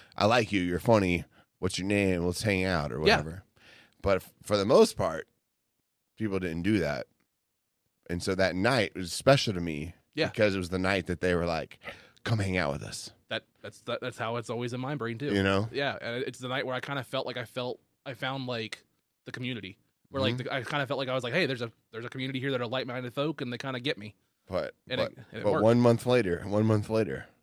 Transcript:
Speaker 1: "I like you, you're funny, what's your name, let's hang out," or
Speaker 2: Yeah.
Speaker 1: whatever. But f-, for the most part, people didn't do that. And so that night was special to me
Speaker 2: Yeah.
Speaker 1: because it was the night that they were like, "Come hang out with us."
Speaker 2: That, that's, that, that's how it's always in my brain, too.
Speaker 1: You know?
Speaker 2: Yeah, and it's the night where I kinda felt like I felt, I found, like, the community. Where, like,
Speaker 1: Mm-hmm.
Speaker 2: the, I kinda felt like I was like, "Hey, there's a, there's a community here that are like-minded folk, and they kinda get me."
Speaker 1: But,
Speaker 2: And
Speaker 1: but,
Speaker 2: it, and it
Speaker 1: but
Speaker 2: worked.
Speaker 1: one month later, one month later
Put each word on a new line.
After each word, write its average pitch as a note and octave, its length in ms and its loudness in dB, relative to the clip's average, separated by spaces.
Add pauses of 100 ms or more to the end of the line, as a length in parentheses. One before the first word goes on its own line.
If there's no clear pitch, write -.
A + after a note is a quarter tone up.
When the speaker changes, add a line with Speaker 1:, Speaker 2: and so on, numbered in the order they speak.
(160)
Speaker 1:
"I G2+ 100 4
like A#2 260 4
you, G2 100 2
you're F2 160 0
funny, F#2 460 4 (340)
what's - 200 -4
your F#2 100 -4
name, F#2+ 360 2
let's F2 180 -2
hang F#2+ 220 2
out," D#2 280 0
or B1+ 120 -6
Speaker 2:
Yeah. G#3 140 6
Speaker 1:
whatever. F2 240 -8 (580)
But G2 180 4
f-, - 140 -14 (100)
for G#2 140 0
the G2 100 2
most F3+ 300 6
part, D#2+ 300 -2 (880)
people G2 220 -2
didn't E2+ 240 -4
do G#2 160 4
that. D2 280 -2 (1040)
And F2 140 -4
so F#2+ 120 -2
that F#2 200 2
night G#2+ 400 0
was F2 180 -8
special C3+ 420 4
to F2 60 -2
me E2 340 -4 (200)
Speaker 2:
Yeah. D3+ 140 -2
Speaker 1:
because G#2 260 2
it G2 40 -2
was F2+ 100 -4
the F#2 100 -2
night F#2 280 0
that F2+ 140 -4
they F2+ 140 2
were E2+ 120 0
like, E2 320 -4 (440)
"Come A2+ 160 0
hang F#2+ 180 0
out D#2 160 0
with D2 120 -8
us." - 260 -12 (180)
Speaker 2:
That, A2 140 -6 (200)
that's, - 200 -14
that, A#2+ 200 -6
that's B2 160 -8
how A#2 180 -4
it's A#2 140 -6
always A#2+ 220 -4
in B2+ 80 -6
my C3+ 140 -6
brain, A2+ 240 -6
too. C#3+ 160 -2
Speaker 1:
You G2 80 4
know? G2 300 2
Speaker 2:
Yeah, C3+ 280 -2
and A#2+ 220 -6
it's C3 160 -8
the B2+ 100 -10
night B2+ 180 -4
where B2+ 100 -4
I B2 40 -6
kinda C#3 220 -6
felt C3+ 240 -6
like B2 120 -8
I A#2+ 60 -6
felt, B2 360 -6 (260)
I C#3 80 -8
found, C3+ 320 -6
like, A#2 380 -6 (400)
the - 80 -14
community. A2+ 460 -8 (320)
Where, C3+ 120 -4
like, B2 140 2
Speaker 1:
Mm-hmm. B2 80 -6
Speaker 2:
the, C3+ 100 -6
I C3 80 -4
kinda C#3+ 240 -2
felt C3 120 -2
like C3+ 100 -4
I B2+ 60 -2
was B2+ 100 -2
like, A#2+ 80 -4
"Hey, E3 140 2
there's B2 160 -4
a, A#2 100 -6 (180)
there's A2+ 140 -10
a A#2+ 40 -10
community C3+ 300 -6
here C3+ 140 -2
that B2 80 0
are A#2+ 80 -4
like-minded B2 460 -4
folk, D3 260 -2
and B2 120 -6
they A#2 60 -8
kinda B2+ 220 -8
get C#3 180 -4
me." G#2 160 -14 (340)
Speaker 1:
But, E2+ 260 -2 (140)
Speaker 2:
And B2+ 100 -4
Speaker 1:
but, - 140 -2
Speaker 2:
it, - 60 -20 (140)
and - 80 -10
it - 40 -4
Speaker 1:
but G#2 100 4
Speaker 2:
worked. G#2 100 4
Speaker 1:
one A#2+ 160 8
month A#2+ 260 6
later, G2+ 400 2
one G#2 200 2
month G#2+ 240 4
later F#2+ 360 -2 (160)